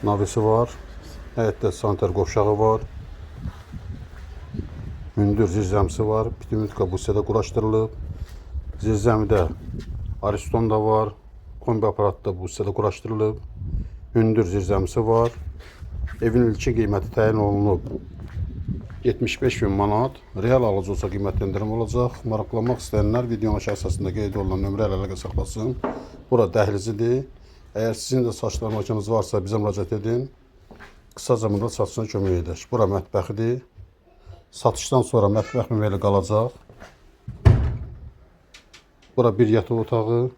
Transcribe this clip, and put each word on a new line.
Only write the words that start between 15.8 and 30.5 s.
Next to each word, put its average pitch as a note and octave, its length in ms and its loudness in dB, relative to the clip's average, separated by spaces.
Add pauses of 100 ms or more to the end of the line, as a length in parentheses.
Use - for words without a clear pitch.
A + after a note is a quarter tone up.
Evin A#2 280 4
ilkin A2 280 0
qiyməti G2+ 340 0
təyin A2 240 4
olunub G2+ 560 2 (1120)
yetmiş - 380 0
beş B2+ 200 2
min G#2 80 2
manat. G#2 420 2 (300)
Real B2+ 200 4
alıcı G2 300 2
olsa, G2 180 -2
qiymətləndirmə G2+ 680 -2
olacaq. A#2+ 460 0
Maraqlanmaq A2 580 -2
istəyənlər A2 480 2
videonun G#2+ 280 0
aşağı G2+ 200 -4
hissəsində F#2+ 360 -4
qeyd G2+ 240 -2
olunan F#2+ 240 0
nömrə G2 240 0
ilə F#2+ 140 0
əlaqə F#2+ 180 -4
saxlasın. G2+ 560 -4 (560)
Bura A#2 240 4
dəhlizidir. A2 680 0 (500)
Əgər A2 240 -2
sizin B2+ 280 0
də A2 100 -2
satışlar A2 380 -4
markanız G#2+ 360 -2
varsa, G#2+ 320 2
bizə G#2 160 -2
müraciət G#2 400 -2
edin. A#2 280 -2 (920)